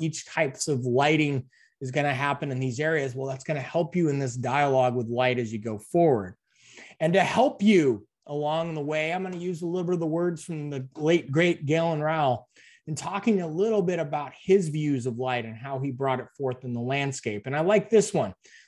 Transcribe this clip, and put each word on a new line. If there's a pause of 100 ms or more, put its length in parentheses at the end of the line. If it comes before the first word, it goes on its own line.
each
types
of
lighting (340)
is
gonna
happen
in
these
areas,
well,
that's
gonna
help
you
in
this
dialogue
with
light
as
you
go
forward. (640)
And
to
help
you (220)
along
the
way,
I'm
gonna
use
a
little
bit
of
the
words
from
the (120)
late,
great
Galen
Rowell (380)
in
talking
a
little
bit
about
his
views
of
light
and
how
he
brought
it
forth
in
the
landscape.
And
I
like
this
one. (340)